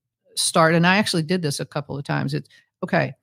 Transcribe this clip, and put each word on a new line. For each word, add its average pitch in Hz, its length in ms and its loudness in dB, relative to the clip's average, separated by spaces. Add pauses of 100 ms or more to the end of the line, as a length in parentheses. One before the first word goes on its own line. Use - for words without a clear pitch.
(340)
start, 165 400 2
and 170 120 4
I 185 100 4
actually 202 260 0
did 175 200 -2
this 143 180 -4
a - 60 -6
couple 147 320 -8
of 147 60 -10
times. 143 280 -4
It's, 147 160 -6 (340)
okay, 143 300 0 (100)